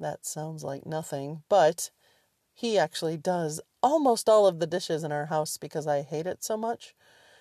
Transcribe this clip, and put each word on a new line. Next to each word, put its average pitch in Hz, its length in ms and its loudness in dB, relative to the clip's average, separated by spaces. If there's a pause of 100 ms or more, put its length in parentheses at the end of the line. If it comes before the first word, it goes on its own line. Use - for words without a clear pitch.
That 151 240 -8
sounds 156 400 -10
like 139 220 -10
nothing, 156 640 -8
but 170 400 4 (680)
he 226 220 0
actually 160 400 -2
does 160 420 -4 (220)
almost 269 480 4
all 214 160 8
of 170 140 4
the 170 60 0
dishes 165 380 -2
in 147 80 -4
our 147 140 -2
house 156 320 -2
because 151 280 -8
I 147 140 2
hate 151 260 -6
it - 160 -8
so 220 140 -4
much. 226 380 -8 (460)